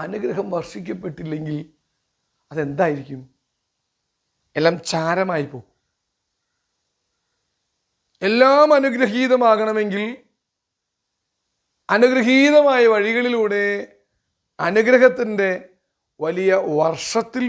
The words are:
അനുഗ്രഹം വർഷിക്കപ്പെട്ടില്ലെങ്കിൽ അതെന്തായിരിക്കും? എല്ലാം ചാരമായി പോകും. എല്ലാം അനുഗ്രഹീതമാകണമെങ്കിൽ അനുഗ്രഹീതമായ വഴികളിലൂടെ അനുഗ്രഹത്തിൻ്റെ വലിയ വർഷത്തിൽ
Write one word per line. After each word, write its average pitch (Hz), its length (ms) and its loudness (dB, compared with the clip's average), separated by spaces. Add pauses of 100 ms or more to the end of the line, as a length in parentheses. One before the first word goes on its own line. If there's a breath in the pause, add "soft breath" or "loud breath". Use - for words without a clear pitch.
അനുഗ്രഹം 202 420 -6 (100)
വർഷിക്കപ്പെട്ടില്ലെങ്കിൽ 160 1000 -10 (960)
അതെന്തായിരിക്കും? 143 680 -6 (1400)
എല്ലാം 165 180 0 (140)
ചാരമായി 165 600 -4
പോകും. 123 180 -18 (2500)
എല്ലാം 269 400 4 (100)
അനുഗ്രഹീതമാകണമെങ്കിൽ 220 1300 0 (1900)
അനുഗ്രഹീതമായ 262 880 4 (100)
വഴികളിലൂടെ 220 720 0 (1000)
അനുഗ്രഹത്തിൻ്റെ 220 840 2 (760)
വലിയ 185 260 -2 (280)
വർഷത്തിൽ 226 720 -4